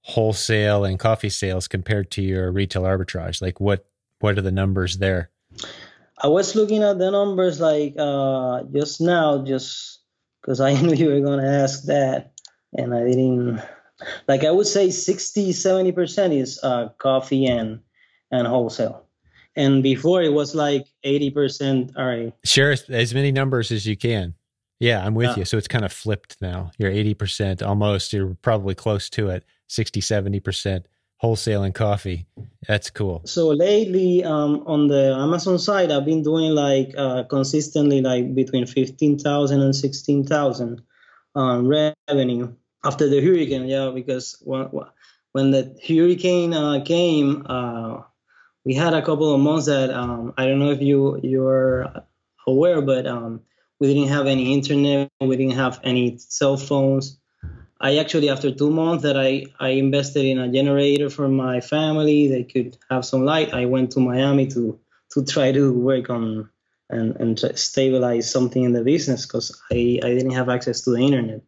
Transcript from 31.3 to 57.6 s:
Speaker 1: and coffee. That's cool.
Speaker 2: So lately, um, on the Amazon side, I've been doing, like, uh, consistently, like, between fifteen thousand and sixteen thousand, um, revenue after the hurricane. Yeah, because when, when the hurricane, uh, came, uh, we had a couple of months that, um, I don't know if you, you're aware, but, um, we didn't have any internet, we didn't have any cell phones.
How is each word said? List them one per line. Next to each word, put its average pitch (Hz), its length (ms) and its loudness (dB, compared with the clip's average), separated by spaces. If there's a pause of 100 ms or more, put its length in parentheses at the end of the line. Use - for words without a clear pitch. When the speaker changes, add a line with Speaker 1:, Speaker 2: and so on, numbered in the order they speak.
Speaker 1:
and 95 140 -2
coffee. 98 500 -4 (420)
That's 104 220 -2
cool. 90 360 -6
Speaker 2:
So 165 240 0
lately, 180 760 2
um, 147 420 0
on 147 220 2
the 135 280 4
Amazon 170 440 0
side, 185 320 0
I've 139 140 0
been 160 180 0
doing, 156 320 0
like, 135 420 0
uh, 127 280 -2
consistently, 147 760 2
like, 127 320 0
between 131 320 0
fifteen 139 540 0
thousand 143 420 2
and 135 140 4
sixteen 139 500 0
thousand, 127 560 -2 (540)
um, 127 320 2
revenue 135 840 0 (320)
after 143 240 0
the 139 140 4
hurricane. 139 460 2
Yeah, 135 260 -2
because 127 480 -8
when, 135 260 -6 (680)
when 135 180 4
the 131 260 0 (100)
hurricane, 175 680 2
uh, 147 280 0
came, 151 640 2
uh, 117 540 -6 (640)
we 131 80 0
had 160 220 2
a 151 80 0
couple 151 280 0
of 139 80 4
months 151 280 2
that, 135 240 0
um, 120 480 -6
I 131 80 0
don't 135 100 2
know 143 140 2
if 135 100 -2
you, 139 400 2
you're 131 640 0 (600)
aware, 151 340 4
but, 131 240 0
um, 117 360 -8 (380)
we 139 140 4
didn't 139 160 2
have 143 180 0
any 131 260 2
internet, 143 560 2 (100)
we 131 180 2
didn't 131 180 0
have 127 280 -2
any 123 360 0
cell 139 380 0
phones. 135 640 0 (600)